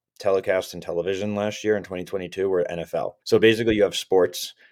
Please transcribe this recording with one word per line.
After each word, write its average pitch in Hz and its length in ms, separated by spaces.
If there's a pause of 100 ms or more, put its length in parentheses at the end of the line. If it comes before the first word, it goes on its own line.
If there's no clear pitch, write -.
(200)
telecasts 95 520
in 90 80
television 92 540
last 104 300
year 107 120
in 98 60
twenty 92 220
twenty-two 92 440
were 90 220
N 85 80
F 85 160
L. - 300
So 110 160
basically 110 340
you 104 80
have 92 140
sports - 580 (180)